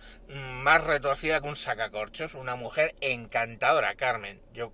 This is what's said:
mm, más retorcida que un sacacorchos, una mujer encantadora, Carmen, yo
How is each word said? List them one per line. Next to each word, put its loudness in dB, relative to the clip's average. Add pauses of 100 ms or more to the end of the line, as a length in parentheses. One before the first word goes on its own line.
(280)
mm, -10
más 6
retorcida 2
que -8
un -6
sacacorchos, -4
una -6
mujer 0
encantadora, 2
Carmen, -2 (140)
yo -6